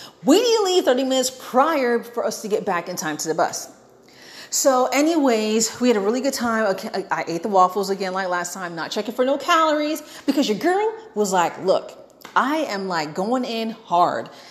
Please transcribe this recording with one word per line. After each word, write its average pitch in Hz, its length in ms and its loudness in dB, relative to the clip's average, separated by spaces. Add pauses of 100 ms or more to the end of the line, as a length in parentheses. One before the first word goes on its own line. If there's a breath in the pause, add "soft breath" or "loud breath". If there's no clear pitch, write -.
(260 loud breath)
we 330 160 6
need 466 160 2
to 440 60 2
leave 370 200 2
thirty 269 220 2
minutes 262 260 0
prior 254 720 0
for - 220 -6
us 208 160 -4
to 214 80 -8
get 196 160 0
back 175 240 -2
in 165 80 -8
time 156 180 -6
to 160 140 -6
the 156 60 -2
bus." - 340 -2 (800 loud breath)
So 262 380 2
anyways, 262 920 2
we 247 80 2
had 233 80 4
a 202 60 2
really 226 200 0
good 269 120 0
time. 226 340 0
Okay, 190 260 -4
I, 165 280 -4
I - 60 -6
ate 165 140 -4
the 220 80 -6
waffles 190 400 4
again 190 240 -4
like 190 140 -4
last 175 260 -4
time, 175 220 -10
not 156 160 -8
checking 214 220 -4
for 254 100 0
no 269 140 2
calories, 311 640 0 (220 loud breath)
because 277 240 2
your 208 80 0
girl 403 360 0 (220 loud breath)
was 208 160 0
like, 175 320 0
"Look, 175 300 2 (420)
I 277 220 2
am, 196 300 -4
like, 156 280 -4
going 233 300 -2
in 226 260 -4
hard. 170 580 0 (220 loud breath)